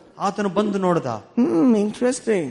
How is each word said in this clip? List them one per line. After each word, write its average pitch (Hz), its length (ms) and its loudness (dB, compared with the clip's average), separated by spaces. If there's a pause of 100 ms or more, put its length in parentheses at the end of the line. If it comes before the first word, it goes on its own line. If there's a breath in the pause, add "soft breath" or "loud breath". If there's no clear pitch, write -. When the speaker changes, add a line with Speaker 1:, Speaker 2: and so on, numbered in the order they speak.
(180)
Speaker 1:
ಆತನು 196 300 -2
ಬಂದು 202 300 -2
ನೋಡ್ದ. 175 280 0
Speaker 2:
Hmm, 247 720 2
interesting. 214 760 -2